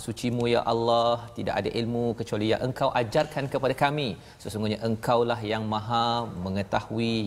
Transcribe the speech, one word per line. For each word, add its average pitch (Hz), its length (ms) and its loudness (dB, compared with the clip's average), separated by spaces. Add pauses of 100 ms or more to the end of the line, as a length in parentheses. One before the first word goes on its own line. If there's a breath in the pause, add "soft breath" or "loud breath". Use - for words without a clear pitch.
sucimu 120 380 -2 (100)
ya 113 80 6 (120)
Allah, 117 400 4 (240)
tidak - 220 -2
ada 101 100 0 (100)
ilmu 120 240 -2 (160)
kecuali 107 320 -2
yang - 160 2
Engkau 131 220 0 (100)
ajarkan 139 540 0
kepada 131 200 2 (100)
kami. 143 260 0 (340 loud breath)
Sesungguhnya 107 340 -2 (100)
Engkaulah 117 520 2 (120)
yang 110 120 -2 (100)
Maha 117 340 0 (380)
mengetahui, 110 680 -2 (140)